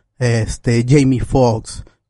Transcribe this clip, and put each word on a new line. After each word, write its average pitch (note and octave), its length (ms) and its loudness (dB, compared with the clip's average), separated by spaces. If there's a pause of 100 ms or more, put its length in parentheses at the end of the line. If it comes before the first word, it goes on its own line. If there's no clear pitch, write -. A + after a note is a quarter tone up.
(200)
este, A#2 680 -2
Jamie C3 360 2
Foxx, A#2+ 600 -2 (240)